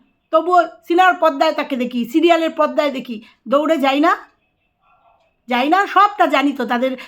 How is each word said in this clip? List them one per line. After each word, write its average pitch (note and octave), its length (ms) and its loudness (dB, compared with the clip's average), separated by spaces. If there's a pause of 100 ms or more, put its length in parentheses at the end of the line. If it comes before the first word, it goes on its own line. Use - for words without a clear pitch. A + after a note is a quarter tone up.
(300)
তবুও E4+ 360 2 (220)
সিনেমার F4 260 4
পর্দায় D#4+ 380 0
তাকে C#4+ 240 -6
দেখি, B3 280 -6
সিরিয়ালের E4 460 0
পর্দায় D4+ 400 -2
দেখি, B3 320 -12 (260)
দৌড়ে D4+ 300 0
যাই C4+ 220 0
না? F4+ 300 -2 (1160)
যাই B3 220 0
না? F#4+ 180 2
সবটা F#4+ 400 2
জানি C#4 260 0
তো, A#3+ 140 -6
তাদের B3 300 -2 (120)